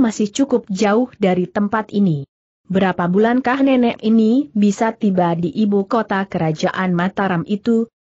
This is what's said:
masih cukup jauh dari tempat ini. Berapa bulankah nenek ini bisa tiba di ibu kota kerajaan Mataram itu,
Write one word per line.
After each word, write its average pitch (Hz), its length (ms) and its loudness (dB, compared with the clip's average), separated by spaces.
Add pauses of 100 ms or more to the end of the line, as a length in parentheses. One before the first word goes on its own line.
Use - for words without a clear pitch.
masih 214 320 0
cukup 254 400 -2
jauh 214 480 0
dari 180 240 2
tempat 208 480 -4
ini. 165 320 0 (400)
Berapa 180 480 -2
bulankah 240 480 2
nenek 254 400 2
ini 226 560 2
bisa 208 400 0
tiba 180 400 0
di 170 160 -4
ibu 202 320 0
kota 208 400 -2
kerajaan 180 720 -2
Mataram 185 480 -2
itu, 226 580 -2